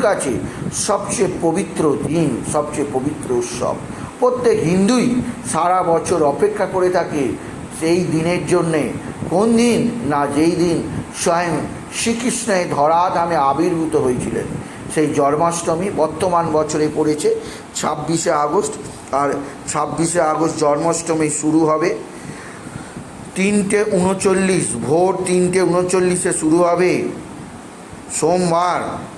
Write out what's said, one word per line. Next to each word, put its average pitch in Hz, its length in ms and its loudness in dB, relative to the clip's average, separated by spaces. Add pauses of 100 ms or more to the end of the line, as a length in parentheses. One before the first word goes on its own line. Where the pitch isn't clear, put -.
কাছে 175 280 0 (540)
সবচেয়ে 196 420 0 (160)
পবিত্র 165 380 0 (260)
দিন, 156 200 2 (240)
সবচেয়ে 151 420 -2
পবিত্র 135 340 -4 (120)
উৎসব। 120 340 -4 (440)
প্রত্যেক 247 380 2 (120)
হিন্দুই 202 380 4 (440)
সারা 175 280 2 (120)
বছর 165 280 2 (140)
অপেক্ষা 202 320 2 (100)
করে 180 220 4
থাকে 151 260 0 (560)
সেই 165 200 2 (140)
দিনের 170 280 0 (120)
জন্যে। 165 300 2 (460)
কোন 196 180 4 (140)
দিন? 240 180 4 (320)
না, 143 100 2 (140)
যেই 170 280 4
দিন 165 140 2 (440)
স্বয়ং 170 320 2 (460)
শ্রীকৃষ্ণ 233 500 -2 (120)
এই 170 60 -2 (100)
ধরাধামে 170 600 2 (140)
আবির্ভূত 160 420 0 (120)
হয়েছিলেন। 117 420 -2 (460)
সেই 156 140 2 (120)
জন্মাষ্টমী 165 680 0 (140)
বর্তমান 165 440 0 (120)
বছরে 156 300 0 (100)
পড়েছে 151 320 0 (500)
ছাব্বিশে 151 520 -2 (140)
আগস্ট। 175 280 0 (460)
আর 143 100 2 (420)
ছাব্বিশে 160 500 0 (120)
আগস্ট 160 300 0
জন্মাষ্টমী 160 640 0 (140)
শুরু 156 280 4
হবে 156 200 2 (1500)
তিনটে 202 420 2 (180)
ঊনচল্লিশ, 185 680 2 (220)
ভোর 170 240 4 (160)
তিনটে 180 320 2 (100)
ঊনচল্লিশে 180 640 2 (100)
শুরু 160 180 4 (100)
হবে 175 240 4 (1300)
সোমবার, 170 640 2 (360)